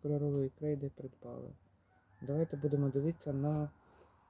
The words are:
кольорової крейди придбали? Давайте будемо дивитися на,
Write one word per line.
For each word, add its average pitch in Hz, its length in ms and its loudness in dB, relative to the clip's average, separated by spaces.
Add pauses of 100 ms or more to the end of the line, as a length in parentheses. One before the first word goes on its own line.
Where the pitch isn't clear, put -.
кольорової 143 480 2
крейди 143 400 -2
придбали? 127 640 -12 (680)
Давайте 143 360 0
будемо 143 320 2
дивитися 143 440 0
на, 147 380 0 (580)